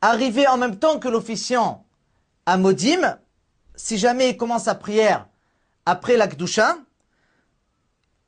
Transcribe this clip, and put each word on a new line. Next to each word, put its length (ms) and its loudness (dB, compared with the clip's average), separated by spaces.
arriver 460 2
en 100 4
même 220 -4
temps 200 0
que 100 -8
l'officiant 760 -4
à 100 2
Modim, 640 0
si 240 -8
jamais 320 2
il 60 -6
commence 280 -4
sa 100 0
prière 520 0
après 300 0
la 120 2
Kedusha, 480 0